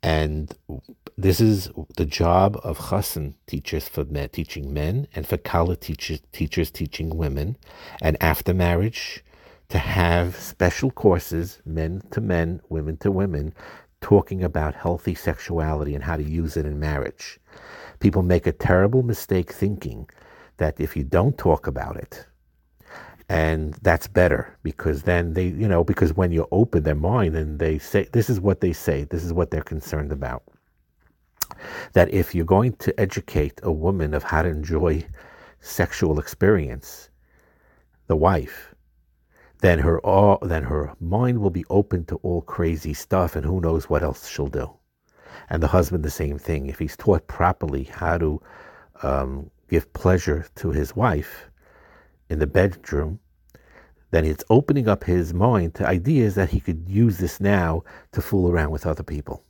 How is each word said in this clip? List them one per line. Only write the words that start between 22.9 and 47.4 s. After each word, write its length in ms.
and 500
that's 280
better, 540
because 420
then 280
they, 140
you 200
know, 160
because 300
when 200
you 200
open 300
their 120
mind 400
and 240
they 200
say, 340
this 160
is 120
what 200
they 140
say, 300
this 200
is 80
what 180
they're 120
concerned 500
about, 300
that 180
if 220
you're 100
going 300
to 260
educate 600
a 100
woman 400
of 100
how 200
to 80
enjoy 520
sexual 580
experience, 880
the 80
wife, 580
then 180
her, 220
all, 420
then 220
her 340
mind 400
will 100
be 220
open 360
to 100
all 260
crazy 500
stuff, 440
and 100
who 140
knows 280
what 140
else 260
she'll 200
do. 200
And 140
the 60
husband, 360
the 60
same 260
thing. 300
If 140
he's 160
taught 320
properly 560